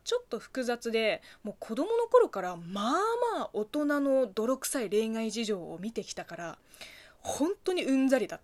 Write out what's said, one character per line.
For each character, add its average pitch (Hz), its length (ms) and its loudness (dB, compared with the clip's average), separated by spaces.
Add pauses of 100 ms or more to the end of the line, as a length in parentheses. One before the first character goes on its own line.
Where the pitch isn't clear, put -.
ち - 100 -2
ょ 494 60 2
っ 494 80 -8
と - 120 -6
複 - 260 -6
雑 233 260 -2
で、 220 300 2 (200)
も 208 120 -10
う - 40 -20
子 - 160 -10
供 349 220 0
の 466 120 2
頃 480 200 8
か - 140 -6
ら 180 160 -6
ま 196 400 -2
あ - 20 2 (380)
ま 254 60 -2
あ - 100 -6
大 208 100 -2
人 294 220 -2 (160)
の 269 260 4
泥 226 300 0
臭 - 240 -4
い 202 80 -4
恋 220 260 0
愛 226 160 -2
事 220 140 -4
情 202 120 -2
を 165 220 -10
見 214 140 -8
て 202 100 -4
き - 100 -12
た 180 120 -8
か 170 100 -12
ら、 165 220 -10 (640)
本 - 300 0 (120)
当 370 80 0
に 359 140 0
う 269 100 2
ん 262 140 4
ざ 262 100 6
り 196 80 0
だ - 100 -10
っ - 60 -20